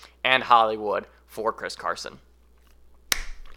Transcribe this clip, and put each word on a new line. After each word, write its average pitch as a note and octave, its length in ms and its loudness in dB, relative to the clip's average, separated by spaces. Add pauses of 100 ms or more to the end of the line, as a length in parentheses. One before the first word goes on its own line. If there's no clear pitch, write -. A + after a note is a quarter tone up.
(220)
and B2+ 220 4
Hollywood A2 640 4 (180)
for A2 260 -4
Chris G2+ 220 -10
Carson. - 460 -8 (1400)